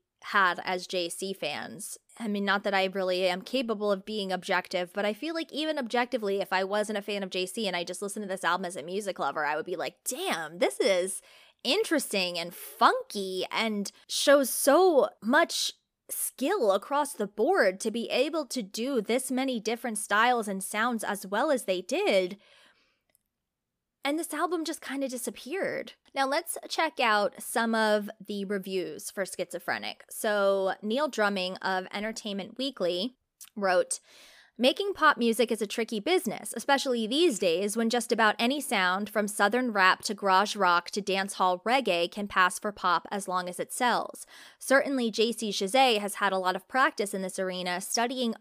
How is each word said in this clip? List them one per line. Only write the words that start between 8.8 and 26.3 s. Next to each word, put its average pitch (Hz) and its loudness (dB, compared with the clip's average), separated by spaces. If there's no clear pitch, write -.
music 190 -6
lover, 147 -2
I 151 -2
would 156 -4
be 175 -6
like, 143 -6
"Damn, 175 -6
this 302 0
is 196 0
interesting 233 0
and 175 -6
funky 208 0
and 208 -2
shows 277 6
so 294 6
much 285 2
skill 285 0
across 233 0
the 208 -4
board 220 2
to 220 -4
be 226 -4
able 294 0
to 240 -6
do 226 -2
this 240 -2
many 254 -2
different 220 -4
styles 226 2
and 196 -4
sounds 220 -2
as 196 -6
well 226 0
as 262 0
they 185 -2
did." 208 0
And 294 0
this 320 -6
album 330 -2
just 302 -6
kinda 269 -4
disappeared. 247 -6
Now 277 0
let's 285 -4